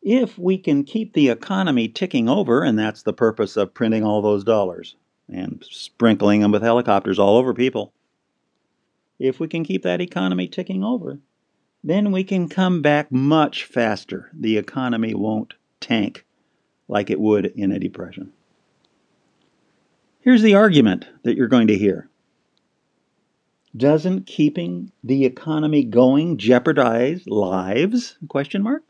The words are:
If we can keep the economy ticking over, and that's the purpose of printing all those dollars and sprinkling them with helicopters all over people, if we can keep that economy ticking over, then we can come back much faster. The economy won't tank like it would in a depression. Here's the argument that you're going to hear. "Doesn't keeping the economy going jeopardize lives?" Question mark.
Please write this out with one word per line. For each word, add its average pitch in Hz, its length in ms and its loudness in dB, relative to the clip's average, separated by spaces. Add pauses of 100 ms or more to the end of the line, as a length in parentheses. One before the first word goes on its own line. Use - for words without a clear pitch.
If 226 360 0
we 185 200 0
can 147 260 0
keep 220 300 -6
the 147 160 4
economy 135 580 -2
ticking 120 400 -2
over, 120 360 2
and 117 140 0
that's 107 260 -4
the 107 100 -4
purpose 110 420 -2
of 101 180 -2
printing 110 300 -2
all 107 180 0
those 104 220 0
dollars 98 540 -2 (320)
and - 420 -12
sprinkling 104 720 2
them 104 100 2
with 104 100 0
helicopters 113 560 0
all 101 200 4
over 127 160 0
people, 120 400 -4 (1200)
if 131 220 -2
we 160 80 -6
can 165 160 -6
keep 175 200 -4
that 180 180 -2
economy 180 480 -4
ticking 190 340 -8
over, 190 360 -6 (680)
then 202 260 0
we 185 140 -2
can 185 240 -2
come 180 320 0
back 147 300 0
much 143 520 0
faster. 107 680 -6
The 113 240 0
economy 113 560 -4
won't 107 400 -4 (260)
tank - 460 -4 (640)
like 101 200 -2
it 95 100 -2
would 104 260 2
in 98 260 -4
a 101 80 -4
depression. 95 540 -12 (1900)
Here's 247 220 6
the 214 140 6
argument 147 520 4 (160)
that 117 120 0
you're 123 120 0
going 113 200 4
to 104 100 4
hear. 98 320 -2 (1700)
"Doesn't 156 500 0
keeping 170 680 -2 (100)
the 135 240 0
economy 151 580 -2
going 131 540 2
jeopardize 123 920 0
lives?" 104 880 -2 (100)
Question 139 360 -6
mark. 277 260 -4